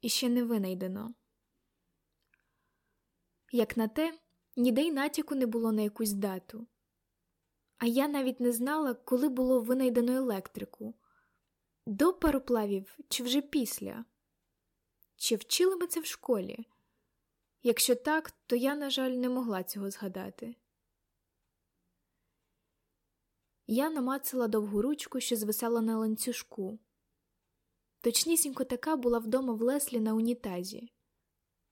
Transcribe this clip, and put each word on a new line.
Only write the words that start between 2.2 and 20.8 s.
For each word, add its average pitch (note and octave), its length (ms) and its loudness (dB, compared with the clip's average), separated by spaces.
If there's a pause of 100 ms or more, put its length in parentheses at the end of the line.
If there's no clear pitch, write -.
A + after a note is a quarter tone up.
Як A#3 260 2
на A3 100 2
те, D#4+ 320 -2 (360)
ніде B3 260 4
й E4 100 2
натяку D4 440 -2
не B3+ 100 2
було A3+ 260 0
на G#3+ 100 2
якусь G#3 320 -2
дату. G3+ 540 -6 (1120)
А A#3 80 -2
я B3+ 220 4
навіть C4+ 320 0
не A#3+ 120 4
знала, C4+ 420 0
коли B3+ 360 0
було B3+ 320 4
винайдено B3 520 2
електрику. G#3+ 800 -4 (920)
До C4+ 280 2
пароплавів A#3 840 0 (120)
чи - 140 -4
вже B3 180 2
після? A#3 640 -4 (1080)
Чи - 200 0
вчили F#4 400 2
ми F4 120 -2
це E4+ 120 -4
в D#4+ 60 -6
школі? A3+ 600 -4 (1000)
Якщо A#3+ 320 4
так, D4+ 360 0
то - 240 -2
я, C4+ 200 2
на C#4+ 140 -4
жаль, C4 220 0
не B3 180 0
могла A#3 340 -2
цього G3 280 -6
згадати. G3 640 -10 (3000)